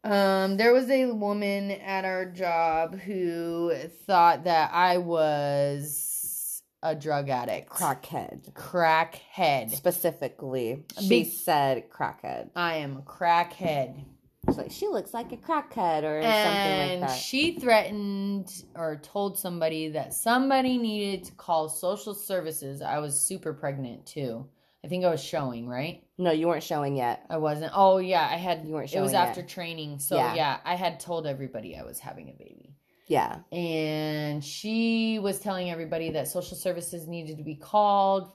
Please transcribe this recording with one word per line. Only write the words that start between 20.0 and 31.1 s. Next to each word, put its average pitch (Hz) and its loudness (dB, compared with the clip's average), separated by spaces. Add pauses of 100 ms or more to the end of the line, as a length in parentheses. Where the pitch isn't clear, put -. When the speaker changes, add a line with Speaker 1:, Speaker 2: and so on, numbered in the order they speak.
Speaker 1:
somebody 254 2
needed 208 -2
to - -18
call 160 0
social 196 -4
services. 156 -6
I 147 -2
was 147 -2
super 180 -4
pregnant, 139 -6
too. 127 -6 (340)
I 139 -14
think 180 -2
I 175 6
was 156 0
showing, 123 -4
right? 139 -6 (140)
Speaker 2:
No, 180 2
you 160 2
weren't 160 2
showing 143 -2
yet. 120 -2
Speaker 1:
I 165 -4
wasn't. 151 -2
Oh, 190 8
yeah, 185 2
I 135 0
had, 170 -2
Speaker 2:
You 156 -6
weren't 143 -4
Speaker 1:
it 175 -2
was 190 2
Speaker 2:
showing 185 6
Speaker 1:
after - -4
Speaker 2:
yet. - -12
Speaker 1:
training. 160 -8
So, - -2
Speaker 2:
Yeah. 120 2
Speaker 1:
yeah, 143 2
I 175 -2
had 175 -2
told 165 -6